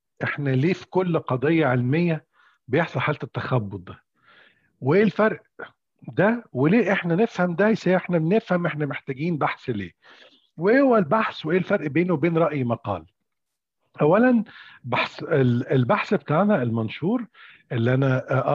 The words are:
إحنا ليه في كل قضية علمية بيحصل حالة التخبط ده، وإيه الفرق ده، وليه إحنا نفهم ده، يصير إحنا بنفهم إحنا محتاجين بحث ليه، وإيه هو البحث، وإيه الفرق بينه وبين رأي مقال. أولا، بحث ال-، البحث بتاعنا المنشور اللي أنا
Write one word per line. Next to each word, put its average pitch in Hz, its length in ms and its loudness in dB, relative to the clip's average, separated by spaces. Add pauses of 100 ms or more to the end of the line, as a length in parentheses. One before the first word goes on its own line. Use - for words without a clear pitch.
(240)
إحنا 139 260 -4
ليه 135 240 2
في - 160 -14
كل 180 300 0
قضية 147 460 0
علمية 139 600 0 (420)
بيحصل 151 320 -2
حالة - 240 -2
التخبط 107 560 -6
ده، 92 240 -18 (760)
وإيه 165 220 4
الفرق 208 400 0 (580)
ده، 202 420 0 (100)
وليه 185 400 4
إحنا 175 220 -2
نفهم 180 400 0
ده، 202 140 2
يصير 185 280 2
إحنا 175 200 -2
بنفهم 175 480 0
إحنا 151 200 -4
محتاجين 139 520 -6
بحث 135 320 -6
ليه، 98 220 -6 (680)
وإيه 214 240 2
هو 254 160 4
البحث، 214 480 -2
وإيه 160 120 0
الفرق 180 300 -2
بينه 170 260 0
وبين 160 240 0
رأي 151 260 0
مقال. 104 420 -4 (960)
أولا، 220 420 4 (400)
بحث - 400 -6
ال-، 135 480 0
البحث 135 420 0
بتاعنا 180 500 0
المنشور 120 640 -2 (460)
اللي 120 220 0
أنا 131 300 2 (320)